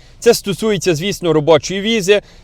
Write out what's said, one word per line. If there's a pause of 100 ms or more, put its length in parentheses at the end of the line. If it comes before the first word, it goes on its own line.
(200)
Це
стосується,
звісно,
робочої
візи, (220)